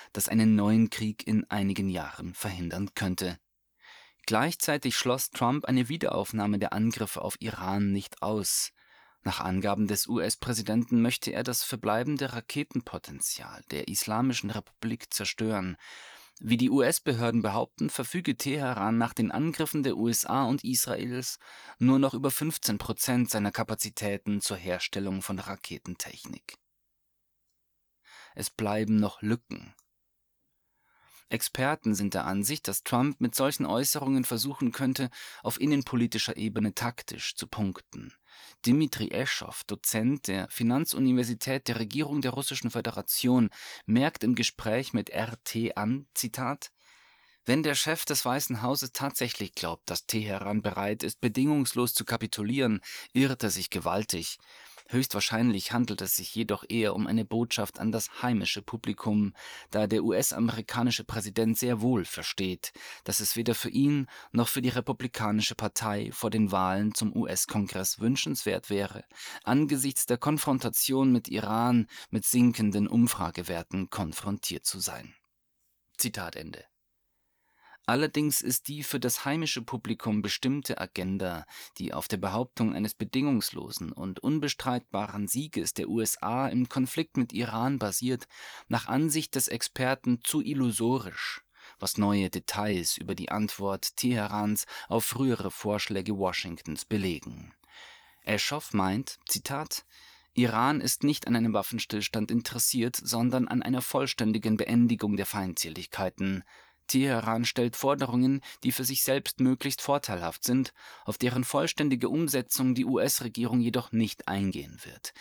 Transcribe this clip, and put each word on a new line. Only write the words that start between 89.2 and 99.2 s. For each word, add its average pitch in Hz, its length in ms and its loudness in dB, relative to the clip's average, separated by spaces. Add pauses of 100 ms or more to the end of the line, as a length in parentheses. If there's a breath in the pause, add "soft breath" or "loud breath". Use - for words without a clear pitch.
des 131 120 0
Experten 123 760 0
zu 151 200 0
illusorisch, 117 1040 0 (340 loud breath)
was - 180 -2
neue 101 320 4
Details 92 680 -2
über 87 180 -4
die 87 160 -6
Antwort 98 640 -2
Teherans 104 720 0 (240 loud breath)
auf 110 160 2
frühere 120 440 0
Vorschläge 101 680 -2
Washingtons 87 680 -4
belegen. - 680 -4 (720 loud breath)
Eschow - 480 -2
meint, 101 440 0 (120)